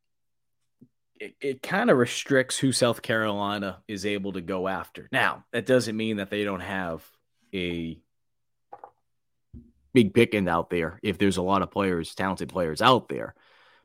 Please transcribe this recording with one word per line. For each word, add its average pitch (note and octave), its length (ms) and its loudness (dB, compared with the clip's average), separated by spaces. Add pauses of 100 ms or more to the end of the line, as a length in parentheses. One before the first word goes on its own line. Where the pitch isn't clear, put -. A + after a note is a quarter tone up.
(1200)
it, G#2 220 -16
it C#3 220 -6
kinda G3+ 320 2
restricts B2+ 640 2
who C3+ 140 4
South A#2 300 2
Carolina G2+ 840 -2
is G2+ 200 -6
able G2+ 260 -4
to F#2 80 -8
go F#2 280 -4
after. F2+ 440 -8
Now, G#2+ 400 0
that A2+ 140 -2
doesn't A2+ 300 4
mean A2 220 -2
that G2 120 -6
they G#2 140 -2
don't G2 160 -2
have F2+ 460 -6 (480)
a E2+ 460 -4 (1900)
big A2 220 6
pickings G#2+ 340 4
out E2+ 220 0
there E2+ 320 -2
if G2+ 160 -2
there's G2 180 2
a F2+ 60 -2
lot F#2+ 180 2
of F2 100 -2
players, F#2 440 -2
talented F#2+ 340 -4
players E2 320 -4
out A#2+ 300 4
there. A#1 240 -8 (500)